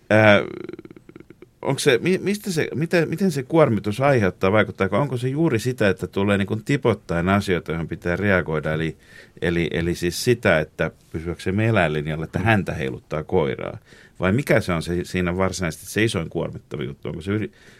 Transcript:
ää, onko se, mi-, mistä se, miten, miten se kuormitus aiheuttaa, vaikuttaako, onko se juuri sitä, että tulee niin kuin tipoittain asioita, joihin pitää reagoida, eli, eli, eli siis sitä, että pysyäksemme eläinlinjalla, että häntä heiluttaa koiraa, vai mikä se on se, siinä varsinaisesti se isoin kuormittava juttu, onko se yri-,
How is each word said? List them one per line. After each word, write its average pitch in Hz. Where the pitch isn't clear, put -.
ää, 107
onko 139
se, 131
mi-, 175
mistä 202
se, 160
miten, 165
miten 190
se 139
kuormitus 120
aiheuttaa, 107
vaikuttaako, 101
onko 131
se 123
juuri 139
sitä, 113
että 90
tulee 98
niin 98
kuin 107
tipoittain 98
asioita, 95
joihin 82
pitää 85
reagoida, 80
eli, 80
eli, 85
eli 85
siis -
sitä, 104
että 78
pysyäksemme 90
eläinlinjalla, 78
että -
häntä 92
heiluttaa 78
koiraa, 65
vai 92
mikä 135
se 92
on 82
se, 87
siinä 90
varsinaisesti 90
se -
isoin 92
kuormittava -
juttu, 69
onko 82
se 98
yri-, 104